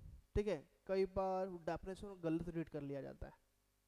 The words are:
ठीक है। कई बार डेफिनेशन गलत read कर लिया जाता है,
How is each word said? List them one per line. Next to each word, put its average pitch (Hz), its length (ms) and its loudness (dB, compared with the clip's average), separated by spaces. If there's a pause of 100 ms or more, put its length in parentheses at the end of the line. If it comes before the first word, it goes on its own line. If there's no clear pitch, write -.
(360)
ठीक 208 120 4
है। 180 100 4 (300)
कई 190 180 6
बार 190 440 2 (160)
डेफिनेशन 185 580 -4
गलत 165 260 2
read 165 200 -2
कर 151 120 -4
लिया 139 200 -4
जाता 135 260 -8
है, 127 60 -14 (540)